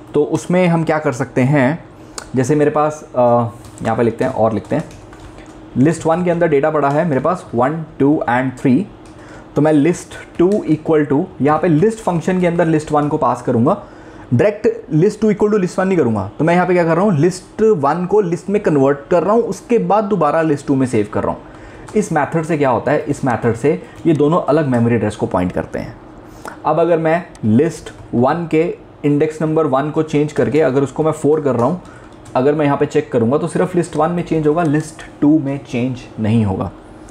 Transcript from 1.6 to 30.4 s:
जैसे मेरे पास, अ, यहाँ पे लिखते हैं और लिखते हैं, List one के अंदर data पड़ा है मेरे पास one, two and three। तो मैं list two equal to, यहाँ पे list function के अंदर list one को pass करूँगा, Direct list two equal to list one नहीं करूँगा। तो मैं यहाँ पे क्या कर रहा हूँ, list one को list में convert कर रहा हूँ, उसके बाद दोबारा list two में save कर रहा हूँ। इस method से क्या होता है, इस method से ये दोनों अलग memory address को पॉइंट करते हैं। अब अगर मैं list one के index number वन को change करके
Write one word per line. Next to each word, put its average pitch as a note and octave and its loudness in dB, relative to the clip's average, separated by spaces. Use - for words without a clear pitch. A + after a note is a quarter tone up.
जैसे C3 0
मेरे D3 2
पास, D3+ -2
अ, B2+ 2
यहाँ A2 -2
पे A#2+ 2
लिखते A2+ 0
हैं - -2
और A2 0
लिखते G2+ -4
हैं, D3+ -2
List D#3+ 2
one E3 0
के F3 0
अंदर E3+ 0
data D3+ 2
पड़ा C#3+ 0
है D#3 0
मेरे C3 0
पास F3 -2
one, D3 0
two D3 2
and B2+ -2
three। D3 2
तो C#3 2
मैं D#3 4
list D#3 0
two F3+ 4
equal D3+ 2
to, D3 2
यहाँ D3+ 2
पे F#3 0
list F#3+ 2
function F#3 -2
के F3+ 2
अंदर E3+ 0
list D#3 0
one D3 0
को D3+ -2
pass B2 0
करूँगा, C3+ 0
Direct G3 2
list F#3+ 2
two A3 2
equal G#3 0
to G#3+ 2
list F3 -4
one F#3+ 0
नहीं F#3+ 0
करूँगा। A2 0
तो D3+ 0
मैं E3+ 2
यहाँ F3+ 2
पे F3+ 2
क्या F3 2
कर D#3+ 2
रहा F#3 0
हूँ, F#3+ 2
list F#3 -2
one E3+ 0
को G#3 2
list F3 -4
में G3+ 0
convert C#3+ 2
कर E3+ 2
रहा G3+ 0
हूँ, A#3 2
उसके G3 -2
बाद F#3+ 0
दोबारा E3 0
list D3 -2
two C#3 2
में C3 0
save A2 0
कर G2 -2
रहा F2 -2
हूँ। - -12
इस G#3+ 0
method D#3 -2
से E3 -2
क्या C#3 2
होता A#2 0
है, D3+ 2
इस - -4
method A#2 0
से E3 -2
ये E3 4
दोनों D3 2
अलग D3 0
memory A#2 2
address G#2 -2
को A#2+ -4
पॉइंट F#2 -2
करते - -6
हैं। - -12
अब D#3 0
अगर E3+ 2
मैं D#3+ 0
list D#3+ 0
one D3+ 0
के A#3 4
index D3 0
number D#3 0
वन C#3 -2
को D#3+ 0
change D3+ -2
करके C3 0